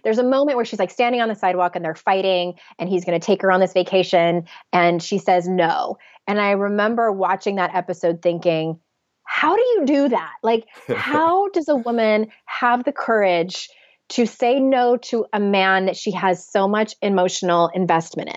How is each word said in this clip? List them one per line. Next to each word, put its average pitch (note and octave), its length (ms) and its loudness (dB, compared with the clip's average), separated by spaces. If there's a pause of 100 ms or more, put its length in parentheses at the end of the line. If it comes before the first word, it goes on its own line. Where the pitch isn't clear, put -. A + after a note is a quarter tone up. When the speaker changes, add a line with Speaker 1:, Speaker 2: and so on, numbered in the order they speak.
Speaker 1:
there's A3 120 0
a B3 60 2
moment C4+ 320 2
where A#3 100 0
she's, A3 140 -8
like, F#3 120 -2
standing A#3+ 300 0
on A3+ 60 0
the G#3+ 80 -4
sidewalk F3+ 400 0
and E3+ 80 -8
they're D#3+ 100 -4
fighting F#3 600 0 (260)
and F3 100 -6
he's F3+ 160 -2
gonna E3+ 140 0
take F#3+ 220 0
her F#3+ 100 2
on F#3 80 4
this F#3 140 0
vacation F3 720 0 (260)
and F3 320 2
she G3+ 140 -4
says F3+ 300 0
no. - 500 -2 (280)
And G3+ 140 -2
I G3+ 120 0
remember G#3 600 0
watching G3 460 -2
that F3+ 180 -2
episode F3 460 -2
thinking, E3 580 -2 (480)
"How D#4+ 280 0
do A4+ 60 2
you A#4 240 2
do C#4 240 2
that? E3 240 -4 (100)
Like, A3+ 220 0 (120)
Speaker 2:
<laughs> - 180 -20
Speaker 1:
how E4 540 0
does F4+ 200 -4
a D4 60 2
woman A3+ 520 0 (180)
have B3 380 0
the C#4+ 80 -4
courage F#3 800 0 (380)
to A#3 200 0
say B3 320 0
no B3 380 2
to A#3+ 360 -4
a G#3 60 0
man F#3+ 480 2
that F3+ 100 -2
she G#3+ 140 -6
has F3+ 360 -2
so G3 200 0
much G#3+ 340 -2
emotional F3+ 720 2
investment E3+ 640 -2